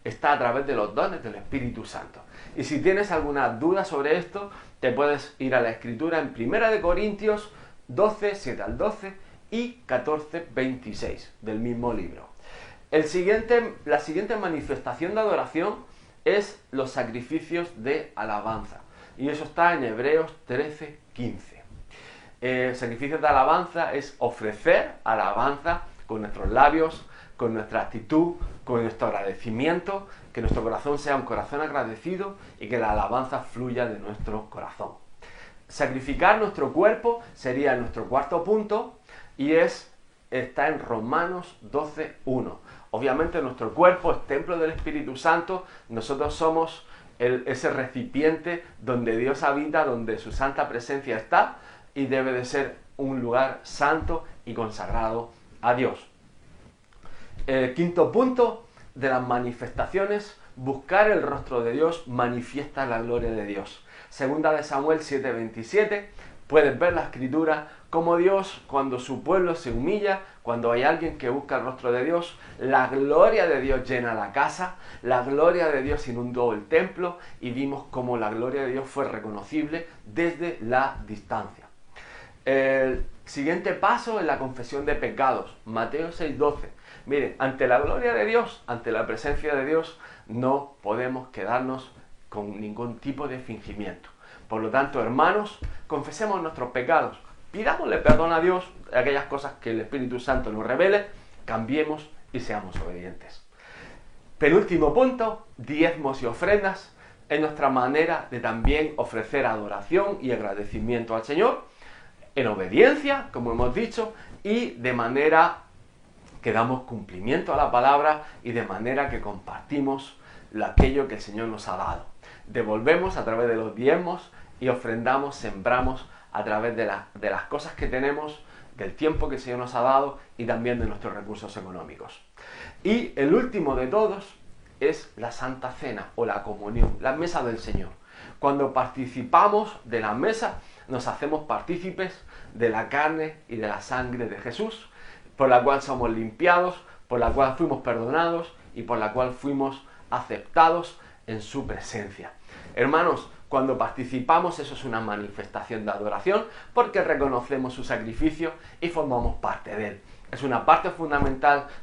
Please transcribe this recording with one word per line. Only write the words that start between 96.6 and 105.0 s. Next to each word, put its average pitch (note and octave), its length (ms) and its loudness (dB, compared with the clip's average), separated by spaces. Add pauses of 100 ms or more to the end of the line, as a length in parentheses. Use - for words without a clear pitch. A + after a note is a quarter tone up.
pecados, C3 480 2 (320)
pidámosle G#3+ 460 0
perdón D#3 340 8
a D#3+ 80 4
Dios F3+ 320 2 (180)
de - 80 0
aquellas C#3 280 2
cosas C#3 360 -6
que A2+ 100 -4
el A2 100 -2
Espíritu B2 380 -4
Santo B2+ 320 0
nos G#2+ 140 -4
revele, F#3+ 420 4 (380)
cambiemos D3 640 -2 (220)
y B2+ 80 -4
seamos G2+ 380 -6
obedientes. F2+ 680 -10 (920)
Penúltimo D#3 540 6
punto, A#3 520 2 (120)